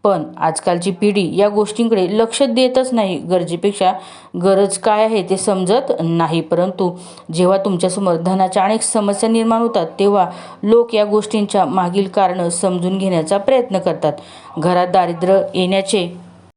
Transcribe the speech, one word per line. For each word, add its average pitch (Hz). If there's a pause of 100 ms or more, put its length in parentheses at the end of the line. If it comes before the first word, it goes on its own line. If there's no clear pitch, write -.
पण 190 (160)
आजकालची 175
पिढी 185
या 202
गोष्टींकडे 208
लक्ष 226
देतच 254
नाही. 190
गरजेपेक्षा 180 (500)
गरज 196
काय 214
आहे 220
ते 190
समजत 196
नाही. 165
परंतु 180 (360)
जेव्हा 180
तुमच्यासमोर 185
धनाच्या 185
अनेक 220
समस्या 202
निर्माण 226
होतात, 220 (120)
तेव्हा 196 (320)
लोक 233
या 208
गोष्टींच्या 208
मागील 180
कारणं 185
समजून 180
घेण्याचा 185
प्रयत्न 240
करतात. 165 (460)
घरात 180
दारिद्र्य 180 (120)
येण्याचे 190 (240)